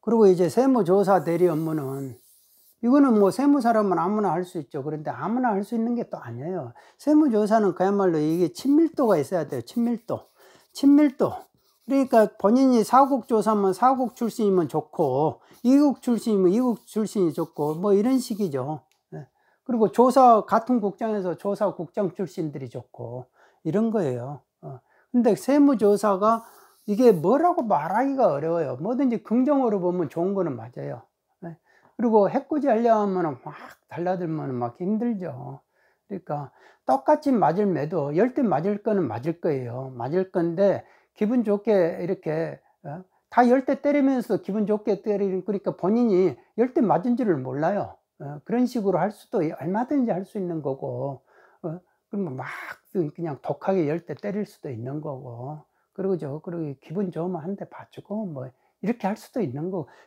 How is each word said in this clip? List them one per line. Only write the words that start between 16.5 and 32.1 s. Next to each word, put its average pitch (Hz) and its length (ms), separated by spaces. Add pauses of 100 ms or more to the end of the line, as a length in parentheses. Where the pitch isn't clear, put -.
이국 240 340
출신이 196 460
좋고, 156 440
뭐 202 180
이런 240 240
식이죠. 156 640 (340)
예. 151 120 (380)
그리고 220 280
조사, 247 540
같은 226 340
국장에서 202 560
조사 202 380
국장 180 400
출신들이 151 540
좋고, 120 580 (380)
이런 208 260
거예요. 139 500 (220)
어. 143 180 (320)
근데 233 240
세무조사가 220 1080 (420)
이게 220 260
뭐라고 285 500
말하기가 208 680
어려워요. 147 440
뭐든지 233 460
긍정으로 247 580
보면 180 280
좋은 180 260
거는 170 220
맞아요. 123 460 (420)
예. 170 120 (400)
그리고 214 340